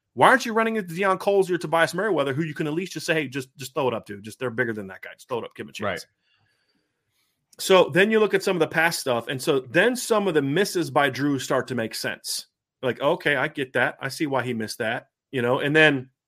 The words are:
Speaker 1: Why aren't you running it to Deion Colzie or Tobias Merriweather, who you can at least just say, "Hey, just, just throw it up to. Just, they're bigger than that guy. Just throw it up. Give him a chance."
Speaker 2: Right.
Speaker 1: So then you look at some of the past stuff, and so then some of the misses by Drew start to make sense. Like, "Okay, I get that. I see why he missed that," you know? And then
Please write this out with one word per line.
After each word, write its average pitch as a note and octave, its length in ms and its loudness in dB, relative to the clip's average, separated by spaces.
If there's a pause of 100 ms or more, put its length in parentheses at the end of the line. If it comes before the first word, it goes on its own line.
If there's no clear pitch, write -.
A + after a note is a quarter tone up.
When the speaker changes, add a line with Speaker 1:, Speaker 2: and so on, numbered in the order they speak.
(140)
Speaker 1:
Why C#3+ 140 8
aren't B3+ 160 6
you A#3 80 -6
running A3 240 0
it G3 120 -4
to E3 60 -10
Deion F#3+ 240 2
Colzie G3 320 2
or F3 80 0
Tobias E3 360 2
Merriweather, E3+ 400 0
who D#3 80 -2
you D#3 120 -6
can E3 120 -4
at D3 60 -4
least F3 200 -4
just - 140 -10
say, E3 80 0
"Hey, D3+ 140 -2
just, C3 280 -8
just B2+ 180 -14
throw C#3 140 0
it A2+ 60 -2
up G#2 120 -8
to. G2+ 140 -14
Just, G#2+ 200 -16
they're B2+ 100 -4
bigger A#2 220 -4
than G#2 160 -8
that F#2 140 -18
guy. F2+ 120 -16
Just - 140 -20
throw A#2+ 100 -4
it A2 60 -8
up. - 100 -16
Give A2 120 -12
him - 40 -20
a - 20 -20
chance." G#2 120 -10
Speaker 2:
Right. F2+ 220 -4 (1500)
Speaker 1:
So F#3 320 6
then F#3+ 200 4
you A3 100 4
look G3+ 140 0
at F#3+ 80 2
some F#3+ 140 0
of E3 40 2
the D3+ 80 2
past E3 320 0
stuff, A#2+ 280 -2
and C#3 120 -4
so C#3 200 2
then E3+ 340 2
some G#3 340 0
of E3 60 -2
the D3 80 4
misses D#3+ 480 0
by C#3+ 200 2
Drew C#3 280 -2
start C3 300 -2
to C3 60 -6
make A2 200 -4
sense. - 520 -8 (360)
Like, B2 180 -2
"Okay, D3 360 0
I C#3 120 0
get C#3 260 -8
that. C3 260 0
I C3+ 80 -6
see D3+ 180 -6
why C3 160 -2
he B2 120 -4
missed A2 240 -8
that," A#2+ 300 -6 (220)
you B2+ 120 -4
know? B2 180 2
And C#3+ 160 2
then C#3+ 320 4 (200)